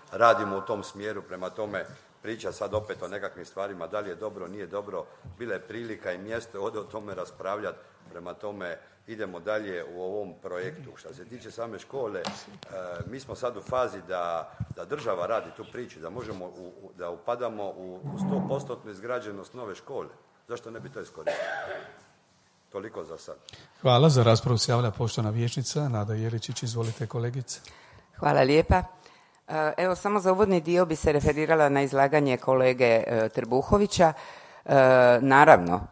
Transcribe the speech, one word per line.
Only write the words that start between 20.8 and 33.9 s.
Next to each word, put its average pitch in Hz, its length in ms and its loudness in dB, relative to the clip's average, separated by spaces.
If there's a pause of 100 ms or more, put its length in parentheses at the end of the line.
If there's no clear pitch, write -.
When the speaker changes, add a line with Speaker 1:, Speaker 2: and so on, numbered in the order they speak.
Speaker 1:
bi 135 80 -16
to 113 120 -14
iskoristili? - 460 -8 (1300)
Toliko 101 320 -12
za 80 140 -14
sad. - 180 -18 (440)
Speaker 2:
Hvala. 131 280 6
Za 127 140 6
raspravu 113 360 4
se - 140 0
javlja 120 180 2
poštovana 110 400 -4
vijećnica 120 580 -2
Nada 107 260 -2
Jeličić. 113 480 -6
Izvolite, 113 440 -4
kolegice. 120 540 -6 (560)
Speaker 3:
Hvala 143 260 4
lijepa. 160 400 4 (680)
E, 156 280 -2
evo, 180 180 0
samo 202 260 0
za 185 120 4
uvodni 190 280 4
dio 175 240 2
bi 156 120 0
se 156 160 2
referirala 151 560 4
na 139 140 4
izlaganje 139 540 4
kolege, 127 720 4
e, 110 220 2
Trbuhovića. 151 840 2 (520)